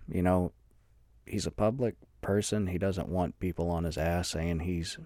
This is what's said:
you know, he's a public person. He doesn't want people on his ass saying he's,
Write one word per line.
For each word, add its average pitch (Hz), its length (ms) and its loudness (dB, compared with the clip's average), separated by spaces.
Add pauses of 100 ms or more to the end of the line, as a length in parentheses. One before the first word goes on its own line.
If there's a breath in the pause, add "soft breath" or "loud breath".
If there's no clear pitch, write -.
you 90 140 0
know, 90 300 4 (720)
he's 101 200 -4
a 92 60 -4
public 117 420 0 (260)
person. 101 460 0
He 90 120 -2
doesn't 92 300 0
want 90 320 0
people 85 300 0
on 85 140 0
his 80 120 -2
ass 85 320 0
saying 82 320 -2
he's, 82 460 -4